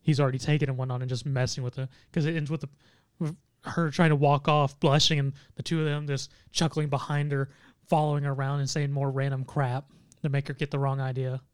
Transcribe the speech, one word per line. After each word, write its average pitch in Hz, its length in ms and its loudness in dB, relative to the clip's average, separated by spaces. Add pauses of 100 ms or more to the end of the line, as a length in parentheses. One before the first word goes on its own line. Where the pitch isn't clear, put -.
he's 147 180 2
already 131 200 0
taken 147 300 0
and 127 80 -4
whatnot 127 240 -4
and 127 80 -4
just 123 160 -4
messing 131 380 -2
with 123 120 -6
her. 131 120 -6 (240)
'Cause 156 140 0
it 165 100 0
ends 147 140 -2
with 160 120 -2
the, 143 80 -10 (500)
with 165 160 -4 (280)
her 160 280 -2
trying 165 180 4
to 151 60 6
walk 143 320 4
off, 147 320 2
blushing, 143 400 4
and 139 140 0 (220)
the 143 80 -10
two 165 160 -2
of 156 60 0
them 147 220 -4
just 139 240 -6 (200)
chuckling 151 380 0
behind 147 420 0
her, 139 180 0 (380)
following 151 360 2
her 143 80 -2
around 139 300 -2
and 135 80 -2
saying 143 220 -2
more 139 200 -2
random 135 340 -2
crap 131 400 -2 (380)
to 151 60 -2
make 139 180 0
her 143 60 -8
get 143 180 -4
the 139 80 -2
wrong 135 220 0
idea. 131 400 -4 (120)